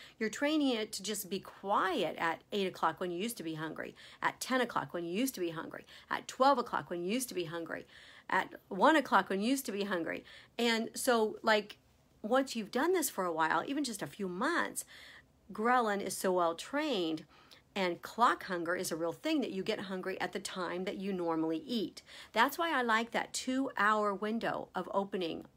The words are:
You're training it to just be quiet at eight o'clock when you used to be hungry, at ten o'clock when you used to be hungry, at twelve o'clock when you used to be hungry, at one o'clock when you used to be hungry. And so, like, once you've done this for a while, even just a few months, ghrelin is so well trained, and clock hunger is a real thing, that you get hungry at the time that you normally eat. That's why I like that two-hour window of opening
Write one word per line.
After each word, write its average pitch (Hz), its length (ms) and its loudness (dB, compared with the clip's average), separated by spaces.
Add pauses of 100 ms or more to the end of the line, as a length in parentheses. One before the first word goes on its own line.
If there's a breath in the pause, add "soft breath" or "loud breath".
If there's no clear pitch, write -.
(200 loud breath)
You're 220 100 0
training 285 460 2
it 220 160 -2
to - 100 -8
just 196 280 -6
be 190 100 -2
quiet 226 800 0
at 165 320 0
eight 202 160 0
o'clock 165 320 0
when 185 120 -2
you 170 60 -4
used 233 200 -4
to 185 60 -8
be 160 120 -6
hungry, - 400 -6 (260 loud breath)
at - 180 0
ten 254 220 0
o'clock 151 320 -2
when 175 120 -4
you 170 60 -4
used 247 240 0
to 185 60 -4
be 170 100 -2
hungry, - 360 -10 (220 loud breath)
at - 180 -4
twelve 262 320 6
o'clock - 300 -2
when 175 120 -4
you 175 80 -2
used 254 200 -2
to 196 60 -8
be 180 100 -2
hungry, 165 420 -6 (440 loud breath)
at 185 220 2 (160)
one 226 260 6
o'clock 240 340 4
when 196 120 0
you 220 80 0
used 269 160 0
to 226 60 -6
be 196 120 -2
hungry. 175 400 -2 (340 loud breath)
And 233 360 2
so, 220 500 4
like, 214 340 2 (440)
once 262 340 2
you've 220 160 -6
done 311 220 2
this - 160 2
for 190 160 -2
a 175 80 -2
while, 160 320 2
even 277 180 -2
just 233 180 -6
a - 60 -6
few 196 200 -6
months, 247 580 -2 (640 loud breath)
ghrelin 214 500 2
is 196 140 -4
so 190 160 0
well 175 240 4
trained, 185 720 -2 (500 loud breath)
and 180 260 0
clock 285 440 2
hunger 175 300 -2
is 185 160 -4
a 170 40 -4
real 165 160 -2
thing, 302 300 0
that 214 100 -2
you 190 120 -2
get 214 180 -2
hungry 190 380 -6
at 180 140 -4
the 175 60 -4
time 180 460 -4
that - 120 -6
you 196 160 -4
normally 165 520 0
eat. 220 360 -4 (320 loud breath)
That's 247 240 4
why 339 160 0
I 262 80 2
like 233 300 2
that - 220 -4
two-hour 214 800 2
window 208 640 -2
of 180 180 -4
opening 196 520 -2 (120)